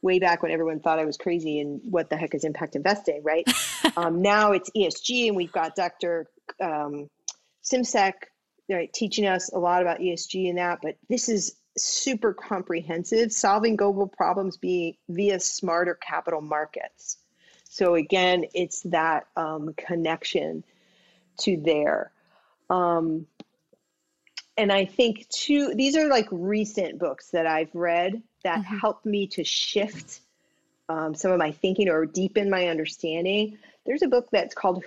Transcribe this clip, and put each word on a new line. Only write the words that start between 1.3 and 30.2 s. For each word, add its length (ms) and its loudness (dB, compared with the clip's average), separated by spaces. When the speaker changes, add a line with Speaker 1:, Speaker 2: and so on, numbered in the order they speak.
Speaker 1:
and 240 -6
what 260 -2
the 60 -2
heck 180 -4
is 120 -4
impact 300 -6
investing, 480 0
right? 300 0
Speaker 2:
<laughs> 40 -6
Speaker 1:
Um, 240 0
now 300 4
it's 240 0
E 100 4
S 140 -4
G, 300 0
and 60 0
we've 160 -4
got 240 -2
Doctor, 520 -2
um, 480 -6
Simsek, 500 2
right, 240 -2
teaching 320 0
us 260 0
a 60 -4
lot 240 4
about 200 0
E 120 0
S 140 -8
G 200 -2
and 120 -2
that, 240 -2
but 120 -6
this 180 0
is 280 -2
super 560 -2
comprehensive, 1000 -2
solving 460 2
global 280 2
problems 520 -2
be, 420 -2
via 300 2
smarter 560 0
capital 440 -4
markets. 760 -6
So 320 2
again, 580 4
it's 300 -4
that, 520 0
um, 400 -4
connection 880 -4
to 180 2
there. 540 2
Um, 560 2
and 140 4
I 140 4
think 440 0
too, 440 0
these 240 2
are, 100 4
like, 240 4
recent 680 -2
books 320 -4
that 160 2
I've 260 0
read 480 0
that 160 0
Speaker 2:
Mm-hmm. 180 -6
Speaker 1:
helped 280 -2
me 220 0
to 160 -6
shift, 760 -4